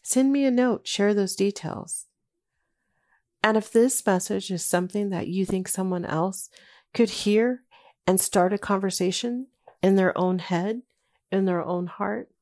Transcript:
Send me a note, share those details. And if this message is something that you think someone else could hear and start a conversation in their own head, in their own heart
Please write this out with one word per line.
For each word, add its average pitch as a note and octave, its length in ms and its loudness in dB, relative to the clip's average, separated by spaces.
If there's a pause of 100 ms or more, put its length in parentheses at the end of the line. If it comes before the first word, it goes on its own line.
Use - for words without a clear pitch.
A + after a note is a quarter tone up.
Send C4+ 320 2
me C#4 100 2
a C4+ 80 4
note, B3 360 2
share G3+ 260 2
those G3+ 220 0
details. - 720 -4 (1400)
And A3 140 4
if G#3+ 140 -2
this A#3+ 340 2
message F#3+ 460 -2
is F3 140 -6
something F#3 440 -2
that F#3 180 -4
you F#3 180 -2
think F#3+ 220 -4
someone F3+ 380 -4
else F3 440 -4 (440)
could A3+ 160 2
hear A3+ 540 0 (440)
and F#3+ 120 4
start F#3 340 2
a G3+ 40 -2
conversation G3 920 -2 (340)
in F#3+ 140 4
their F#3+ 220 2
own F#3 220 0
head, F#3 420 -2 (500)
in F#3+ 140 2
their F3 180 0
own F3+ 240 -4
heart G#3 420 -6 (120)